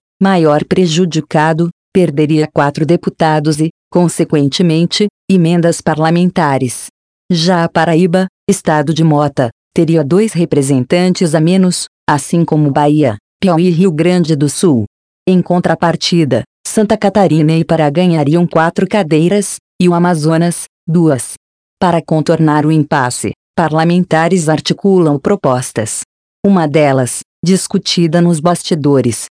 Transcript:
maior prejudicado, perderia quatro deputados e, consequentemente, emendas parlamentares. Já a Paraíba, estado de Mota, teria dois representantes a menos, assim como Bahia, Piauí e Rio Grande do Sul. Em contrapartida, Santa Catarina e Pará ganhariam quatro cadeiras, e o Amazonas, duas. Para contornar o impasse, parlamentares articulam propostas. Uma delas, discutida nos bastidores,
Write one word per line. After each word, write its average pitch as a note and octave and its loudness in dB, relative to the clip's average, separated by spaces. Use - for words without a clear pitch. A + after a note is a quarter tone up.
maior D#3+ 2
prejudicado, E3 0
perderia D#3 0
quatro C#3+ 0
deputados D#3 0
e, D#3+ -2
consequentemente, E3 0
emendas E3+ 2
parlamentares. D#3 0
Já E3+ 0
a E3+ -2
Paraíba, E3+ 0
estado D#3 0
de D#3+ 0
Mota, D3 0
teria E3 0
dois F#3+ 0
representantes D#3+ 0
a D#3+ 2
menos, F3+ 0
assim D#3+ 0
como D3+ 0
Bahia, D3 0
Piauí F3+ 0
e - 2
Rio F3+ 2
Grande D#3+ 0
do C#3+ 0
Sul. C3+ 0
Em F#3 2
contrapartida, E3 0
Santa G#3+ 0
Catarina D#3+ 2
e D#3+ 2
Pará D#3 0
ganhariam E3 0
quatro E3+ 0
cadeiras, F3+ 0
e F3+ 2
o F3 4
Amazonas, E3+ 0
duas. D#3+ 0
Para E3+ 0
contornar D#3 0
o D#3 0
impasse, C#3 -2
parlamentares E3 0
articulam E3 0
propostas. C3 -2
Uma F#3+ 2
delas, C#3 0
discutida F3 0
nos E3+ 2
bastidores, C#3+ -2